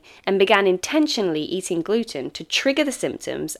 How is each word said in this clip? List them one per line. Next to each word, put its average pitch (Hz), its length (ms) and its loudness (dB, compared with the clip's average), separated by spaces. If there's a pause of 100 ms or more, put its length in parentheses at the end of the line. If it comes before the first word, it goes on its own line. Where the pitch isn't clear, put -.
(260)
and 190 140 2
began 202 260 6
intentionally 190 800 0
eating 175 400 -4
gluten 196 480 -4
to - 120 -14
trigger 277 400 0
the 285 80 -2
symptoms 143 680 -6